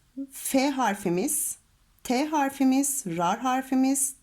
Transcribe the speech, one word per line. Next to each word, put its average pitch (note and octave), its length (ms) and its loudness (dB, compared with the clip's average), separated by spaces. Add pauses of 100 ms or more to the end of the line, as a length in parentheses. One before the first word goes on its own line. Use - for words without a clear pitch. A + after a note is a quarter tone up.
(320)
F C4+ 380 0
harfimiz, G3+ 880 -2 (460)
T C4 220 0
harfimiz, C#4 800 0
rar F3 320 0
harfimiz, C4 840 0